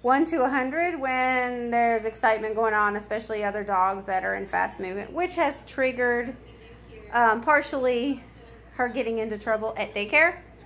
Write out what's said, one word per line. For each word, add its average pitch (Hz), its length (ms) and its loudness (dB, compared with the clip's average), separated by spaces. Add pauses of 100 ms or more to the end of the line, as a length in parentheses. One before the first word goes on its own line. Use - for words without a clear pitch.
One 269 260 4
to 320 160 2
a 254 60 2
hundred 285 480 0
when 254 720 0
there's 233 340 2
excitement 220 500 0
going 220 180 2
on, 208 220 2
especially 214 480 -4
other 202 220 -2
dogs 196 400 0
that 185 180 -2
are 196 120 -2
in 196 100 -6
fast 185 340 -2
movement, 190 320 -8
which 349 240 -4
has 302 300 -2
triggered, 247 680 0 (800)
um, 233 300 4
partially 269 840 2 (520)
her 247 120 -2
getting 226 300 -4
into 214 200 -4
trouble 220 380 -2
at 208 180 -6
daycare. 302 440 2 (280)